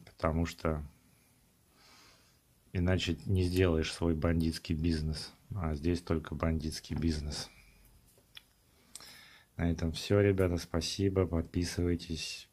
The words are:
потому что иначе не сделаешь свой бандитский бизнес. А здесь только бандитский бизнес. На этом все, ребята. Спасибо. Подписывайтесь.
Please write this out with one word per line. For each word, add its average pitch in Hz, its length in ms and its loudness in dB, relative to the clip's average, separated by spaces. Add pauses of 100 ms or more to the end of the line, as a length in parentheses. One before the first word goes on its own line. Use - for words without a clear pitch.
потому 82 420 0
что 78 400 -2 (1900)
иначе 90 540 0
не 95 160 2
сделаешь 87 500 2
свой 85 220 0
бандитский 82 600 0
бизнес. 78 580 -2 (220)
А 82 200 -2
здесь 82 280 0
только 78 320 -2
бандитский 78 640 -2
бизнес. 76 540 -2 (2000)
На 85 140 0
этом 82 220 -2
все, 101 280 2
ребята. 95 380 4
Спасибо. 92 680 0
Подписывайтесь. 85 1300 -2